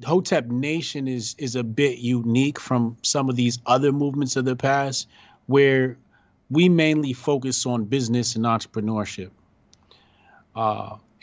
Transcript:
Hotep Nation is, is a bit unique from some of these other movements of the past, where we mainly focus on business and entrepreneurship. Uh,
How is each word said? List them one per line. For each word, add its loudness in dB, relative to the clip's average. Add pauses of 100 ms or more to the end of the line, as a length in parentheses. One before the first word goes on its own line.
Hotep 0
Nation -4
is, -6
is -6
a -2
bit 0
unique 0
from 0
some 0
of -2
these 0
other 4
movements -2
of 0
the 0
past, -2 (400)
where 4 (540)
we 6
mainly 4
focus -2
on -2
business 0
and -2
entrepreneurship. -4 (1200)
Uh, -4 (260)